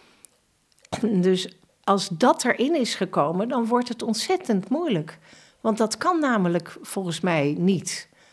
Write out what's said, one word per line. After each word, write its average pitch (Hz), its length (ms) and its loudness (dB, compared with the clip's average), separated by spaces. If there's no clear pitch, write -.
Dus 185 580 2
als 196 200 2
dat 254 360 2
erin 254 300 0
is 262 200 0
gekomen, 180 540 0
dan 240 180 0
wordt 240 220 0
het 240 140 -8
ontzettend 226 680 -2
moeilijk. 247 500 -2
Want 220 180 0
dat 214 180 0
kan 339 240 0
namelijk 180 640 0
volgens 175 380 -6
mij 151 380 2
niet. 175 500 0